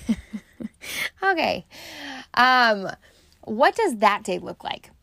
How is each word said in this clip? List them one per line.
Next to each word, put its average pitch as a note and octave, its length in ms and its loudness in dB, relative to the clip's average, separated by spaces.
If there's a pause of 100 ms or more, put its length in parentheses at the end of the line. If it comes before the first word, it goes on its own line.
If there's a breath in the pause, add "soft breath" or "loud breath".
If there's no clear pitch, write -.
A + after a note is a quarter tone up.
<laughs> - 1120 -8
Okay. D#4+ 440 0 (680 loud breath)
Um, A#3+ 540 4 (540 soft breath)
what B3 320 2
does F4+ 220 0
that G3+ 280 2
day F3+ 140 -4
look F3+ 260 -12
like? - 260 -10 (120)